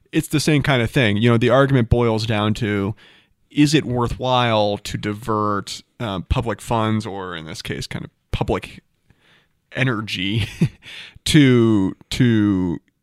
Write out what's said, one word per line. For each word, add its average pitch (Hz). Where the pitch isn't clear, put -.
It's 160
the 147
same 151
kind 135
of 110
thing. 104
You 117
know, 117
the 113
argument 135
boils 113
down 107
to, 101
is 147
it 143
worthwhile 120
to -
divert, 104
um, 98
public 113
funds, 110
or 92
in 80
this 80
case, -
kind -
of -
public -
energy, 107
<laughs> -
to, 113
to, 104